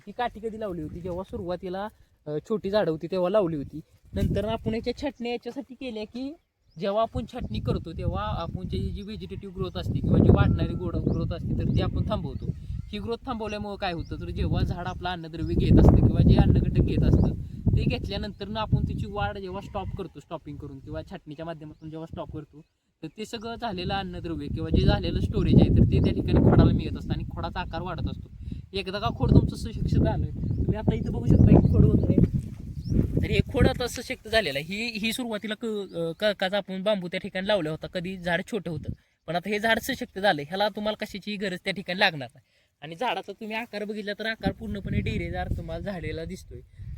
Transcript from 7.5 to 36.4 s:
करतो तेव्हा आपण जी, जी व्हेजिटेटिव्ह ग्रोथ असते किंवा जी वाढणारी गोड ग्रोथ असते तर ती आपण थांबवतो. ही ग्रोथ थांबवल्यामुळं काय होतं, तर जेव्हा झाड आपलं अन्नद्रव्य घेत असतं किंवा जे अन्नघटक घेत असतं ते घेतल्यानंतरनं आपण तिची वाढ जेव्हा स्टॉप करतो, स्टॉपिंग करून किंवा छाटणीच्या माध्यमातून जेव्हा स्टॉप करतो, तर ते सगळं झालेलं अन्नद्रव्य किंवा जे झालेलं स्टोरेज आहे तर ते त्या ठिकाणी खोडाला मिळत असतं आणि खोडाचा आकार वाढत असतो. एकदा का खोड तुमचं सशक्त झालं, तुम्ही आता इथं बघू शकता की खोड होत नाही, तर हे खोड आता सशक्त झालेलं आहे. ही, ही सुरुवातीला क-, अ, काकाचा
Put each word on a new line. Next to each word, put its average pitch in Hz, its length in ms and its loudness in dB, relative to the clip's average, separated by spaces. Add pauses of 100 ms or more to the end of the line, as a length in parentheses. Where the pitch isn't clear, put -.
करतो 233 320 -2
तेव्हा 175 300 -4
आपण 180 460 -6
जी, 190 100 -4
जी 190 240 -6
व्हेजिटेटिव्ह 190 520 -12
ग्रोथ 185 240 -6
असते - 220 -4
किंवा - 180 6
जी - 120 10
वाढणारी 165 440 4
गोड 170 220 -4
ग्रोथ 165 360 -2
असते - 260 -4
तर - 60 -2
ती - 160 2
आपण - 280 -2
थांबवतो. 170 420 -4 (420)
ही 208 60 -8
ग्रोथ 220 180 -6 (100)
थांबवल्यामुळं 208 500 -6
काय 190 160 -4
होतं, - 280 -6
तर 175 100 -8
जेव्हा 175 320 0
झाड 175 240 -2
आपलं 180 220 -6
अन्नद्रव्य 165 460 -4
घेत 170 260 8
असतं 165 160 10
किंवा - 240 4
जे - 160 8
अन्नघटक - 440 4
घेत - 220 0
असतं - 320 4 (420)
ते - 60 2
घेतल्यानंतरनं 202 800 -4
आपण - 280 0
तिची - 180 -6
वाढ 202 320 -6
जेव्हा 190 220 -10
स्टॉप 190 260 -8 (120)
करतो, 165 220 -12
स्टॉपिंग 147 360 -12
करून 143 220 -14
किंवा 151 320 -12
छाटणीच्या 156 340 -14
माध्यमातून 156 460 -14
जेव्हा 160 160 -12
स्टॉप 160 260 -12
करतो, 151 320 -16 (380)
तर 160 60 -12 (100)
ते 214 60 -8
सगळं 233 360 -10
झालेलं 190 340 -4
अन्नद्रव्य 175 520 -6
किंवा 160 240 -6
जे 160 120 4
झालेलं 170 380 2
स्टोरेज - 400 2
आहे - 180 8
तर - 60 8
ते - 200 4
त्या - 80 4
ठिकाणी - 380 4
खोडाला - 220 8
मिळत 151 260 -2
असतं - 140 -6
आणि 151 120 -4
खोडाचा 170 360 -6
आकार 170 220 -6
वाढत 175 280 -6
असतो. - 200 -10 (420)
एकदा 190 260 -6
का 220 180 -2
खोड - 140 2
तुमचं - 260 8
सशक्त - 420 0
झालं, 220 280 2
तुम्ही - 500 -2
आता 220 180 0
इथं 233 180 -2
बघू 220 140 -4
शकता - 340 10
की - 120 6
खोड - 120 8
होत - 240 4
नाही, - 100 4 (1040)
तर - 80 -2
हे 214 100 0 (120)
खोड 254 160 4
आता 247 180 0
सशक्त 240 420 -10
झालेलं 190 300 0
आहे. 151 80 -6
ही, 214 320 -6
ही 220 140 -2
सुरुवातीला 220 420 -6
क-, 208 400 -6
अ, 165 260 -4
काकाचा 202 360 0